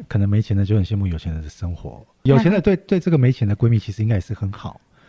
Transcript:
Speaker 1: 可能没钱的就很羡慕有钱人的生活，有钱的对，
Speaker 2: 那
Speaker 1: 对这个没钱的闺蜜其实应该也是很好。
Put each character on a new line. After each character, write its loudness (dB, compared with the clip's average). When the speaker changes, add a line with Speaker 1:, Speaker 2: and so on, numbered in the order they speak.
Speaker 1:
可 -2
能 2
没 2
钱 -2
的 0
就 0
很 2
羡 -4
慕 -2
有 -4
钱 -6
人 -6
的 -14
生 -10
活， -14
有 6
钱 4
的 2
对， 2
Speaker 2:
那 -4
Speaker 1:
对 0
这 0
个 4
没 4
钱 -2
的 0
闺 2
蜜 4
其 -6
实 -6
应 0
该 0
也 0
是 -10
很 -6
好。 -16